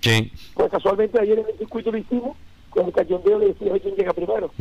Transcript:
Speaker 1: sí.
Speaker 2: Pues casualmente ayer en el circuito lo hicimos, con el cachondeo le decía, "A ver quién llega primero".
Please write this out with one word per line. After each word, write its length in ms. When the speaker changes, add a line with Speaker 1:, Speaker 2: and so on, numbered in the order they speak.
Speaker 1:
sí. 300
Speaker 2:
Pues 160
casualmente 500
ayer 180
en 120
el 80
circuito 320
lo 80
hicimos, 380
con 160
el 60
cachondeo 460
le 100
decía, 220
"A 20
ver 100
quién 140
llega 160
primero". 480